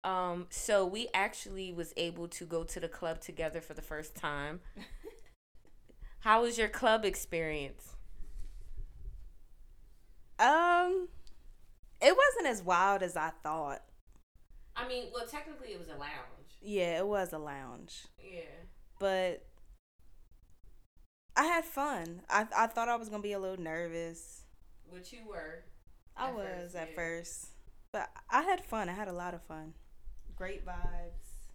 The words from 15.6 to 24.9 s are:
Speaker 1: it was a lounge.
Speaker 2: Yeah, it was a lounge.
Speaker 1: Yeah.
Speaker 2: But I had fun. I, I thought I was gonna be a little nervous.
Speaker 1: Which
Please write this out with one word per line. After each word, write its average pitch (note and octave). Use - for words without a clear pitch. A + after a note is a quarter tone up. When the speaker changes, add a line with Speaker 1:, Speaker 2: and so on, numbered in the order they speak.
Speaker 1:
it F#3
was E3
a D#3
lounge. C#3+
Speaker 2:
Yeah, F3+
it G3
was F#3+
a D#3
lounge. C#3
Speaker 1:
Yeah. F3+
Speaker 2:
But F#3+
I C#4
had E4
fun. F3+
I, G#3+
I A3+
thought A#3
I A#3+
was A3+
gonna G#3
be G#3
a G3
little F#3+
nervous. E3
Speaker 1:
Which F3+